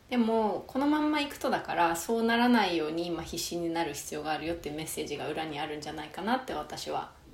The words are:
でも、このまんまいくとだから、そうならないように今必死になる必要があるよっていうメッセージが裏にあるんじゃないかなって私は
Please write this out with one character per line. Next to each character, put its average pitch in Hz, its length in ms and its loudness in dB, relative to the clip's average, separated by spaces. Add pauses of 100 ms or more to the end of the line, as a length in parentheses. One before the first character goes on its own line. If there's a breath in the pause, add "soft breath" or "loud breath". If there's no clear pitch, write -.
で 254 80 0
も、 220 500 4
こ 262 120 -4
の 285 80 4
ま 302 120 4
ん 302 120 2
ま 302 100 2
い 285 60 -2
く - 100 -10
と 277 120 0
だ 180 100 2
か 175 160 -6
ら、 170 200 4
そ 226 220 0
う 226 60 2
な 233 140 4
ら 240 120 6
な 220 160 8
い 175 120 2
よ 151 100 2
う 156 40 -2
に 170 160 -2
今 165 160 -4
必 165 140 -8
死 170 200 -4
に 170 140 -2
な 165 120 0
る 147 100 -4
必 - 220 -8
要 151 80 -4
が 156 80 -2
あ 151 60 0
る 151 100 -6
よ 170 60 0
っ 170 40 -4
て 151 120 -8
い - 20 -6
う 147 40 -6
メ 160 80 -6
ッ 151 40 -8
セ - 140 -4
ー 151 60 -4
ジ 147 100 -4
が 131 100 -4
裏 156 180 -2
に 147 140 -6
あ 156 80 -4
る 151 100 -6
ん 147 40 -10
じ 151 80 -8
ゃ 151 40 -8
な 151 120 -8
い 151 40 -14
か - 120 -10
な 226 160 2
っ 262 80 -8
て 170 80 -4
私 151 360 -6
は - 220 -4 (220)